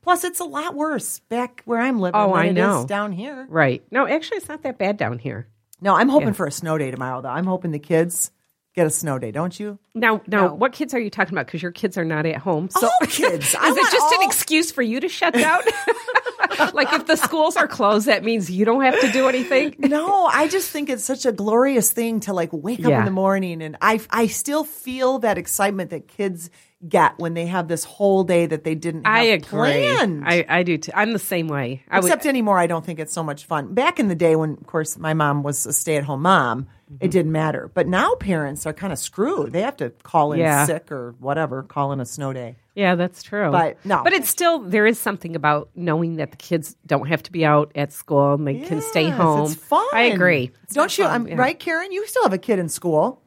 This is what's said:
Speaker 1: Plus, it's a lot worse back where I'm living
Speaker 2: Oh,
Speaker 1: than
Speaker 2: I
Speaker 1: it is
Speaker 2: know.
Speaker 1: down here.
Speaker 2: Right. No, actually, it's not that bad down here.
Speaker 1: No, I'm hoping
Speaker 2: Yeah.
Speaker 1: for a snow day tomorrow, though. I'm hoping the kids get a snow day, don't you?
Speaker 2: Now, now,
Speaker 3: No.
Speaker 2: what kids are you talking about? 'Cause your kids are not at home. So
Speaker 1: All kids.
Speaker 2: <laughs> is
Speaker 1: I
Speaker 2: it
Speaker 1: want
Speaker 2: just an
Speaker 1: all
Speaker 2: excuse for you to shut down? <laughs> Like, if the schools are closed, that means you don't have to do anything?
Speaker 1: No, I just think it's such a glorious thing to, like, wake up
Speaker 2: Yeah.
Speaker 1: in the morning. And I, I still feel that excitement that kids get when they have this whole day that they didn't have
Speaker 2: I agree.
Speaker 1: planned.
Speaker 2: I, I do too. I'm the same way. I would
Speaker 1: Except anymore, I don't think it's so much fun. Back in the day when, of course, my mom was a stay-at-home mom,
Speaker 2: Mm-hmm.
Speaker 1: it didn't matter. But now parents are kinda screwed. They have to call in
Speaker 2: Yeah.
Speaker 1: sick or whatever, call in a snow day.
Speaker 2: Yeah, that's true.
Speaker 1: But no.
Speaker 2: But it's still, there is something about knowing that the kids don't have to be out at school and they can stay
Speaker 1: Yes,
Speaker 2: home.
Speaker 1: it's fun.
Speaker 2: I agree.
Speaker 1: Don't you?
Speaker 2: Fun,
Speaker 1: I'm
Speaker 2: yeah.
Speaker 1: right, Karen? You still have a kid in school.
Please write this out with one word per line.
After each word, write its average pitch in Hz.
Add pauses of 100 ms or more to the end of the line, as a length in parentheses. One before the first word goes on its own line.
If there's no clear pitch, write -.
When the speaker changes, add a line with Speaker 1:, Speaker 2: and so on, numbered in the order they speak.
Speaker 1:
Plus, 349
it's 349
a 359
lot 277
worse 294 (100)
back 240
where 233
I'm 247
living 185
Speaker 2:
Oh, 202
Speaker 1:
than 185
Speaker 2:
I 165
Speaker 1:
it 180
is 180
Speaker 2:
know. 175
Speaker 1:
down 202
here. 262
Speaker 2:
Right. 139
No, 247
actually, 320
it's -
not 302
that 262
bad 202
down 120
here. 113 (320)
Speaker 1:
No, 190
I'm 226
hoping 277
Speaker 2:
Yeah. 202
Speaker 1:
for 180
a 143
snow 160
day 135
tomorrow, 131
though. 135
I'm 151
hoping 185
the 147
kids 170 (440)
get 175
a 143
snow 139
day, 117
don't 170
you? 208 (160)
Speaker 2:
Now, 220
now, 196
Speaker 3:
No. 156
Speaker 2:
what 247
kids 269
are 240
you 208
talking 196
about? 151
'Cause 165
your 175
kids 190
are 170
not 156
at 160
home. 180
So -
Speaker 1:
All 349
kids. 311
Speaker 2:
<laughs> -
is -
Speaker 1:
I -
Speaker 2:
it -
Speaker 1:
want 440
Speaker 2:
just 349
an 381
Speaker 1:
all 392
Speaker 2:
excuse 320
for 262
you 233
to 359
shut 339
down? 311
<laughs> 440 (1040)
Like, 185
if 302
the 320
schools 311
are -
closed, 208
that 196
means 208
you 185
don't 233
have 240
to 254
do 262
anything? 262
Speaker 1:
No, 320
I 302
just 370
think 294
it's 247
such 262
a 254
glorious 226
thing 226
to, 202
like, 170
wake 170
up 160
Speaker 2:
Yeah. 135
Speaker 1:
in 113
the 101
morning. 185
And 156
I, 220 (100)
I 233
still 294
feel 262
that 208
excitement 190
that 156
kids 175 (360)
get 165
when 165
they 170
have 175
this 165
whole 196
day 170
that 156
they 160
didn't 160
have 220
Speaker 2:
I 233
agree. 196
Speaker 1:
planned. 302
Speaker 2:
I, 170
I 175
do 175
too. -
I'm 214
the 208
same 165
way. 135
I 190
would 180
Speaker 1:
Except -
anymore, 226
I 175
don't 165
think 165
it's 156
so 170
much 147
fun. 151
Back 311
in 220
the 180
day 160
when, 156
of -
course, 156
my 156
mom 147
was 143
a -
stay-at-home 147
mom, 135 (220)
Speaker 2:
Mm-hmm. 143
Speaker 1:
it 185
didn't 160
matter. 156
But 180
now 233
parents 156
are 156
kinda 170
screwed. 180
They 170
have 240
to 123 (140)
call 151
in 160
Speaker 2:
Yeah. 147
Speaker 1:
sick 160
or 120
whatever, 139
call 139
in 135
a 120
snow 135
day. 123 (180)
Speaker 2:
Yeah, 190
that's 180
true. 208
Speaker 1:
But 170
no. 185
Speaker 2:
But 359
it's 302
still, 339
there 208
is 226
something 175
about 147
knowing 170
that 151
the -
kids - (100)
don't 139
have 156
to -
be 170
out 151
at 143
school 143
and 147
they 127
can 151
stay 156
Speaker 1:
Yes, 175
Speaker 2:
home. 151
Speaker 1:
it's 156
fun. 339
Speaker 2:
I 233
agree. 180 (200)
Speaker 1:
Don't 302
you? 392
Speaker 2:
Fun, 311
Speaker 1:
I'm 233
Speaker 2:
yeah. -
Speaker 1:
right, 254
Karen? 349
You 403
still 494
have 214
a 185
kid 202
in 165
school. 170